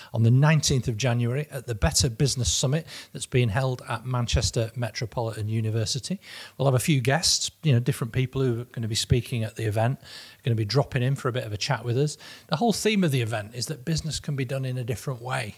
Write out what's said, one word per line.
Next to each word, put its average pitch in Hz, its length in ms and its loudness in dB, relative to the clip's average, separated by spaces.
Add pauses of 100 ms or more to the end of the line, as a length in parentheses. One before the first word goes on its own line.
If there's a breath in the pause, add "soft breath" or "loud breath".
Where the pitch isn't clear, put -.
(160 loud breath)
on 113 80 4
the 117 80 8
nineteenth 143 560 4
of 113 100 -2
January 120 540 0
at 143 160 -10
the 117 80 -2
Better 147 340 2
Business 120 420 0
Summit 147 360 0 (260 loud breath)
that's - 140 -10
being 123 220 4
held 131 380 0
at 117 160 -4
Manchester 123 720 0
Metropolitan 113 720 -4
University. 110 720 -2 (380 loud breath)
We'll 131 80 0
have 139 80 6
a 123 60 4
few 139 220 2
guests, 143 500 2 (100)
you 156 100 4
know, 120 80 6
different 120 340 0
people 131 280 0
who 120 200 0
are 120 40 -10
gonna 113 220 -6
be 107 80 -2
speaking 117 480 2
at 107 140 -8
the 113 80 -4
event, 113 340 2 (440 loud breath)
gonna 117 120 2
be 110 100 0
dropping 123 380 0
in 131 120 2
for - 120 -4
a 123 40 0
bit 117 120 -4
of 107 100 -8
a 104 40 -4
chat 117 280 -2
with 120 140 0
us. 147 180 0 (300 loud breath)
The - 80 -2
whole 220 180 2
theme 214 300 2
of 156 80 4
the 131 100 2
event 107 320 -4
is 120 140 -6
that - 180 -8
business 156 340 -4
can 147 160 -6
be 131 100 -2
done 135 200 -4
in 127 140 -4
a 123 40 -4
different 120 380 -6
way. 123 360 -6